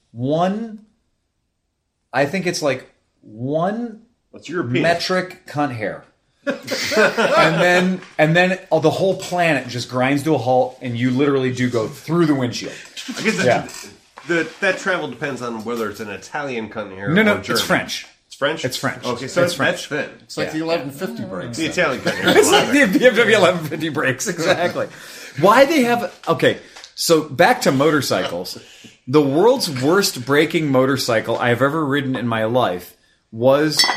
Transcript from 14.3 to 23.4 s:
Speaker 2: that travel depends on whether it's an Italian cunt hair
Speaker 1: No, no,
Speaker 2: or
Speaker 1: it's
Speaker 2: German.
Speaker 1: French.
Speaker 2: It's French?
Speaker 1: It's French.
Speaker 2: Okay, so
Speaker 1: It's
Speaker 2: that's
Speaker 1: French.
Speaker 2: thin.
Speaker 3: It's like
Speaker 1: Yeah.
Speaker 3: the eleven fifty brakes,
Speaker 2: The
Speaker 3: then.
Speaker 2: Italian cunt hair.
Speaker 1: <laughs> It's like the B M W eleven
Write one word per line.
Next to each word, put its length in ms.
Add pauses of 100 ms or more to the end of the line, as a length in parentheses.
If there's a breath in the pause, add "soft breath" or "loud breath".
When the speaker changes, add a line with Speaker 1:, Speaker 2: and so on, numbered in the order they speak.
Speaker 2:
that 180
travel 300
depends 340
on 220
whether 260
it's 100
an 80
Italian 640
cunt 240
hair 160
Speaker 1:
No, 120
no, 120
Speaker 2:
or 40
Speaker 1:
it's 100
Speaker 2:
German. 140
Speaker 1:
French. 440 (200)
Speaker 2:
It's 100
French? 280
Speaker 1:
It's 120
French. 280
Speaker 2:
Okay, 120
so 80
Speaker 1:
It's 100
Speaker 2:
that's 200
Speaker 1:
French. 340
Speaker 2:
thin. 220 (120)
Speaker 3:
It's 140
like 120
Speaker 1:
Yeah. 60
Speaker 3:
the 60
eleven 300
fifty 340
brakes, 320
Speaker 2:
The 80
Speaker 3:
then. 80
Speaker 2:
Italian 300
cunt 120
hair. 140
Speaker 1:
<laughs> 100
It's 120
like 420
the 60
B 80
M 100
W 200
eleven 300